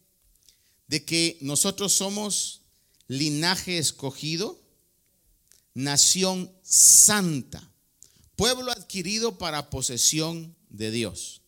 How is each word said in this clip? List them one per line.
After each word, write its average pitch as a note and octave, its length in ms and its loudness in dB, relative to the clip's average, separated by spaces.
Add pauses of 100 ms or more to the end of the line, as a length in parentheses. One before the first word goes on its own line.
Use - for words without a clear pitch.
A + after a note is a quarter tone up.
(880)
de D3+ 180 -2
que E3 360 0
nosotros F#3+ 520 -2
somos G3+ 680 -4 (460)
linaje D#3+ 680 -2
escogido, D#3+ 840 -6 (1160)
nación F3+ 760 0 (120)
santa, - 1040 4 (680)
pueblo B3+ 360 0
adquirido G#3 680 -4
para D3+ 320 -6
posesión D#3 880 -2 (140)
de G#2+ 200 -6
Dios. A2 580 -6